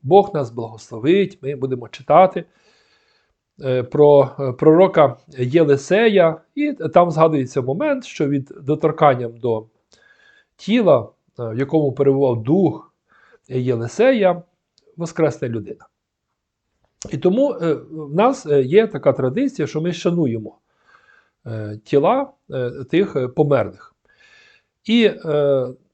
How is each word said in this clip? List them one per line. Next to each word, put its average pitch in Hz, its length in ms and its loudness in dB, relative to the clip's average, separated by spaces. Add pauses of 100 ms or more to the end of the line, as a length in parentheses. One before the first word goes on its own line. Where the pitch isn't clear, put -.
Бог 180 320 4
нас 139 160 -6
благословить, 117 920 -4
ми 139 140 -8
будемо 123 320 -8
читати, 170 560 2 (1200)
е, 127 180 -2
про, 143 480 6 (100)
е, 135 120 -4
пророка 156 640 4 (220)
Єлисея, 160 1000 2 (140)
і 294 180 -2
там 170 380 2
згадується 147 500 0
момент, 233 440 -4
що - 240 -4
від 139 240 -4 (100)
доторканням 143 760 0
до 113 280 -4 (880)
тіла, 185 520 0 (300)
е, 120 100 -8
в 113 100 -8
якому 143 340 -2
перебував 135 500 0
дух 160 520 -2 (540)
Єлисея, 170 920 0 (540)
воскресне 160 520 -4
людина. 113 380 -10 (1200)
І 143 100 -8
тому, 233 340 0
е, 165 220 -4 (160)
в 151 240 -12
нас, 233 320 0
е, 143 160 2
є 185 240 2
така 151 260 -2
традиція, 156 560 -4
що 156 120 -6
ми 175 120 -4
шануємо, 160 640 -4 (880)
е, 107 380 -10
тіла, 220 460 0 (200)
е, 127 200 -6 (200)
тих, 180 260 0
е, 127 120 -2
померлих. 135 640 -2 (920)
І, 233 200 2
е, 143 640 0 (260)